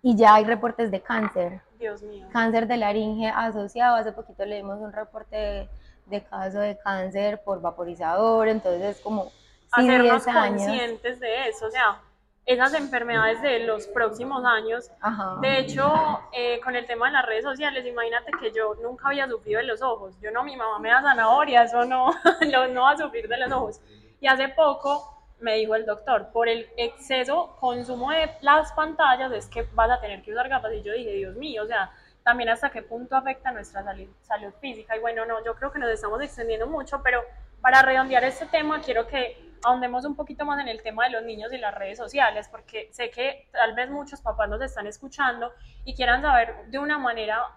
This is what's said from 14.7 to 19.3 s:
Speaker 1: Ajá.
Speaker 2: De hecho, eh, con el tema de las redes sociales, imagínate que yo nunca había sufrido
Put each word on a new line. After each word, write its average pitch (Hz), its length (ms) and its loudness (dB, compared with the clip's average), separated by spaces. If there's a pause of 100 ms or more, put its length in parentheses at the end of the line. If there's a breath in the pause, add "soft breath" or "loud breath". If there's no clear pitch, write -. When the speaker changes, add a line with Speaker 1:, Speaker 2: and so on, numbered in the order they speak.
Speaker 1:
Ajá. 202 400 -4
Speaker 2:
De 269 200 2
hecho, 277 320 0 (400)
eh, 240 320 -2
con 254 100 -4
el 240 120 -4
tema 240 200 -2
de 285 60 2
las 262 140 4
redes 220 180 -2
sociales, 269 420 -4
imagínate 240 540 -4
que 226 100 -4
yo 214 320 -2
nunca 254 260 -6
había 277 200 -2
sufrido 214 320 -4